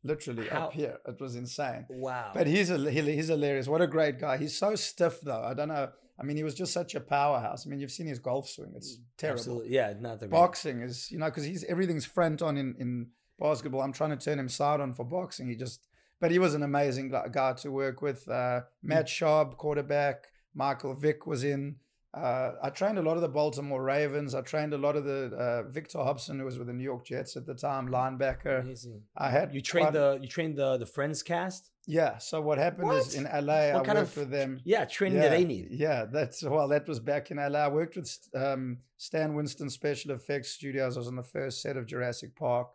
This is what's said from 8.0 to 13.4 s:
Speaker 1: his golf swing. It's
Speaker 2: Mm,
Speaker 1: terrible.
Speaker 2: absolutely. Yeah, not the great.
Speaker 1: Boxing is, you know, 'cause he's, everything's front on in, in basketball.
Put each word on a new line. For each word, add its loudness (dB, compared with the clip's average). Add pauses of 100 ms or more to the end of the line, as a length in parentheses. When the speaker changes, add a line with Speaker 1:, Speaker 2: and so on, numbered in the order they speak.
Speaker 1:
his -6
golf -2
swing. -12
It's -14
Speaker 2:
Mm, -20 (140)
Speaker 1:
terrible. -2
Speaker 2:
absolutely. -4
Yeah, 2
not -8
the -10
great. 6
Speaker 1:
Boxing 4
is, -8
you -8
know, 0
'cause -4
he's, -6
everything's 0
front 2
on 0
in, -2
in -4 (280)
basketball. 0